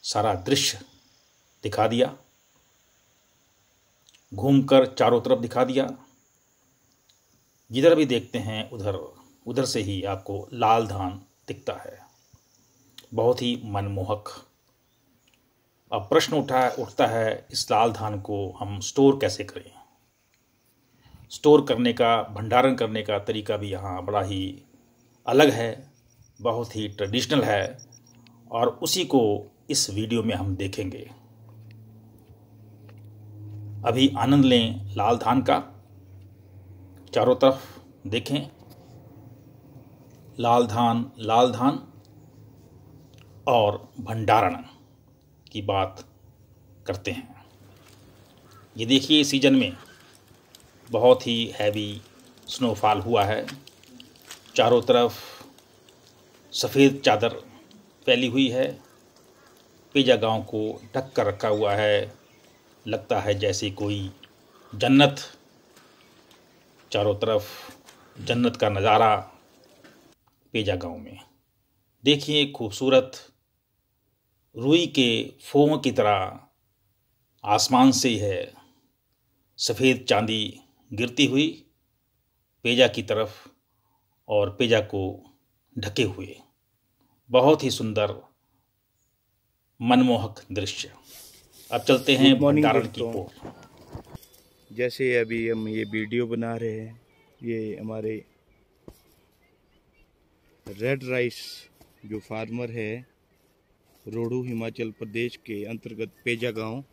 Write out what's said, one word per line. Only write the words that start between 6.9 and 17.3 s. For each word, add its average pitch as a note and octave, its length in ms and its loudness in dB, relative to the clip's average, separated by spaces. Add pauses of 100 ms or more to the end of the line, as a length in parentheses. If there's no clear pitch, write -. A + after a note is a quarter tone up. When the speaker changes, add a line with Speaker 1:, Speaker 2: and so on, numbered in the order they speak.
Speaker 1:
जिधर C#3 240 6
भी D#3 120 4
देखते A#2+ 340 -4
हैं G#2+ 300 -8
उधर, G2+ 280 -6 (480)
उधर B2+ 180 -2
से B2 180 -2
ही F#2+ 220 -6
आपको G2 500 -8
लाल A#2 320 2
धान G2 340 -8 (280)
दिखता C3 280 -8
है, - 220 -18 (1160)
बहुत A#2+ 280 0
ही A#2+ 240 -4
मनमोहक। G2+ 600 -6 (1600)
अब G#2+ 100 -4
प्रश्न D#3 340 0
उठा, B2+ 340 0
उठता B2 360 -2
है, A2 460 -4